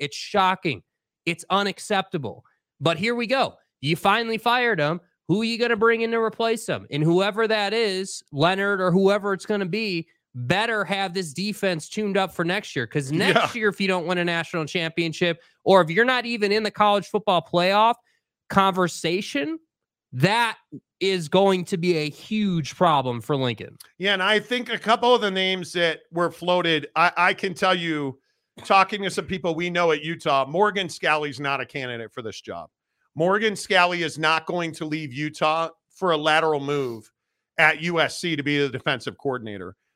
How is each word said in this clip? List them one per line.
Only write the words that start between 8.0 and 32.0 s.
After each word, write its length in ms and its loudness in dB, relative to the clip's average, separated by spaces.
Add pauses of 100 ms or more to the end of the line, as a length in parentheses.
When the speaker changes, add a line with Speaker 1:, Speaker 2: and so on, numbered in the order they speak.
Speaker 1:
Leonard 480 2
or 100 2
whoever 400 4
it's 140 -4
gonna 200 -2
be, 440 -4 (280)
better 460 0
have 300 -2
this 180 -4
defense 560 -4
tuned 300 -2
up 160 -2
for 100 -4
next 320 -4
year. 100 -2
'Cause 240 -6
next 460 2
Speaker 2:
Yeah. 60 -6
Speaker 1:
year, 80 2
if 100 -4
you 80 2
don't 180 0
win 120 0
a 80 0
national 400 -2
championship, 760 -2 (220)
or 180 8
if 80 2
you're 140 2
not 220 0
even 260 -2
in 100 2
the 100 -4
college 360 2
football 340 0
playoff 540 2 (540)
conversation, 1080 0 (540)
that 460 2 (420)
is 300 -2
going 360 4
to 120 -4
be 180 2
a 140 -2
huge 680 -4
problem 460 2
for 160 -2
Lincoln. 400 -4 (200)
Speaker 2:
Yeah, 140 0
and 100 0
I 200 2
think 280 -4
a 80 -4
couple 380 4
of 60 0
the 100 0
names 400 -2
that 300 0 (100)
were 200 0
floated, 680 0
I, 180 4
I 180 4
can 200 -4
tell 200 2
you, 460 -4 (460)
talking 380 4
to 60 -2
some 160 -4
people 300 -4
we 140 -2
know 240 4
at 100 -2
Utah, 420 0
Morgan 420 2
Scalley's 520 -2
not 220 -2
a 40 -6
candidate 480 -8